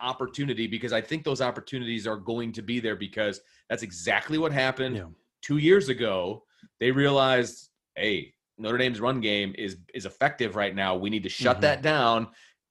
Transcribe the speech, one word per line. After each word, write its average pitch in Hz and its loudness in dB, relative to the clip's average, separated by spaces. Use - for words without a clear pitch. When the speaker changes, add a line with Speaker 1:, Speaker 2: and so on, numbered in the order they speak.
Speaker 1:
opportunity, 127 -4
because 113 -4
I - 0
think 156 -4
those 135 -2
opportunities 117 -6
are 110 -4
going 117 -4
to 113 -8
be 120 -4
there, 107 -2
because 104 -2
that's 117 -4
exactly 101 -2
what 160 0
happened 131 -2
Speaker 2:
Yeah. 87 -10
Speaker 1:
two 147 0
years 190 8
ago. 101 -2
They 123 4
realized, 131 2
"Hey, 92 -2
Notre 110 -2
Dame's 120 -2
run 131 0
game 104 0
is, 98 -6
is 104 -10
effective 117 0
right 101 0
now. 95 2
We 101 -2
need 107 -2
to 95 -6
shut 123 4
Speaker 2:
Mm-hmm. 95 -8
Speaker 1:
that 139 2
down. 131 4